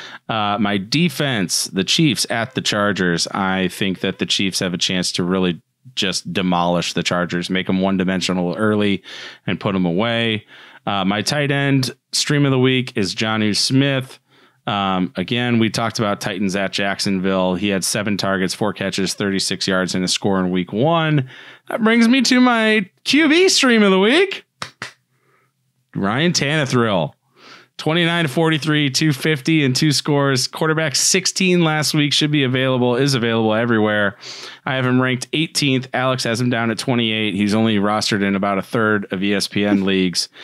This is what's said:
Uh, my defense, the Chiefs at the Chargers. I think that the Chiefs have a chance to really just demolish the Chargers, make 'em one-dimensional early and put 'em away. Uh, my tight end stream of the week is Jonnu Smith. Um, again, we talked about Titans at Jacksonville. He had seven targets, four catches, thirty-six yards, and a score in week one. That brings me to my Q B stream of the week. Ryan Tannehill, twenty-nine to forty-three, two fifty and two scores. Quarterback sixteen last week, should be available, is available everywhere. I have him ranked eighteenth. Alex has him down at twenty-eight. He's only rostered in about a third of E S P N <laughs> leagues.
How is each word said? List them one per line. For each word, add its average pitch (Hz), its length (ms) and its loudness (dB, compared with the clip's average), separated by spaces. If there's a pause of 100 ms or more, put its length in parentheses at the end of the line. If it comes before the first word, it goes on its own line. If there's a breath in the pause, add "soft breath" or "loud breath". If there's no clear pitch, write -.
(280 loud breath)
Uh, 104 300 -2
my 104 200 0
defense, 127 880 -2
the - 180 -2
Chiefs 156 460 0
at 117 240 -4
the 107 60 -4
Chargers. 92 680 0
I 95 400 0
think 95 320 -4
that 95 180 -4
the - 80 -4
Chiefs 98 340 -2
have 90 140 -2
a 90 40 -4
chance 92 340 -2
to 95 120 -2
really 90 360 0 (340)
just 90 380 -4
demolish 87 640 0
the 87 80 0
Chargers, 87 480 -2
make 92 180 -2
'em 95 120 0
one-dimensional 92 760 0
early 104 460 0 (440 loud breath)
and 90 140 -4
put 104 140 -2
'em 92 120 0
away. 113 600 -2 (400 loud breath)
Uh, 101 180 0
my 101 180 0
tight 143 280 -2
end 139 440 0 (180)
stream 143 320 0
of 139 60 2
the 131 80 2
week 127 380 2
is 92 180 -2
Jonnu 110 420 0
Smith. 135 640 0 (480 soft breath)
Um, 95 500 0
again, 120 420 -2
we 113 100 2
talked 113 300 -4
about 101 240 -2
Titans 98 340 -4
at 95 160 -4
Jacksonville. 95 840 0
He 95 140 -2
had 95 160 0
seven 104 320 -2
targets, 92 380 -2
four 104 180 -2
catches, 95 400 -4
thirty-six 98 560 -4
yards, 92 260 0
and 92 80 -2
a 90 60 -2
score 98 320 -2
in 90 100 -2
week 90 220 -2
one. 151 560 0 (400 loud breath)
That - 160 -6
brings 226 240 4
me 262 140 4
to 254 180 4
my 220 480 2 (160)
Q 294 240 4
B 349 220 6
stream 240 320 4
of 202 80 6
the 190 80 4
week. 302 460 2 (1500)
Ryan 123 380 0
Tannehill, 127 800 0 (640 loud breath)
twenty-nine 170 480 0
to 151 60 0
forty-three, 151 580 2
two 151 240 2
fifty 156 540 0
and 127 100 2
two 156 160 2
scores. 139 540 0
Quarterback 156 500 -2
sixteen 180 640 2
last 156 300 0
week, 147 220 2
should 151 160 2
be 147 120 2
available, 127 540 2
is 139 160 2
available 113 400 2
everywhere. 107 640 2 (480 loud breath)
I 135 120 -4
have 127 100 0
him 127 120 2
ranked 127 360 -2
eighteenth. 143 580 -2
Alex 127 320 -2
has 117 160 -2
him 123 80 0
down 117 220 0
at 110 80 -4
twenty-eight. 110 560 -2
He's 101 200 0
only 113 220 2
rostered 104 460 0
in 98 120 2
about 98 220 0
a 95 60 -2
third 107 500 0
of 95 100 -4
E 101 120 0
S 95 120 -2
P 101 200 -2
N 101 180 2
<laughs> - 0 -
leagues. 95 460 0 (140)